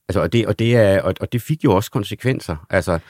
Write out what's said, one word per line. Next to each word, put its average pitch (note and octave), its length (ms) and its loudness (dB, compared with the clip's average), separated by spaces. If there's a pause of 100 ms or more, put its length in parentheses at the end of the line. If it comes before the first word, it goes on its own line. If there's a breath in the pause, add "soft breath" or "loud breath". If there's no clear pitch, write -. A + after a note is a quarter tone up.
altså, G2 120 0
og E2 120 -2
det, A#2 140 2
og G2+ 120 -2
det A#2 180 2
er, G2 260 4
og, F#2 180 -2
og - 120 -8
det A#2+ 100 -4
fik D#3 220 -6
jo A2+ 120 4
også G#2 140 -2
konsekvenser. G2+ 800 -6
Altså, F2 280 0 (120)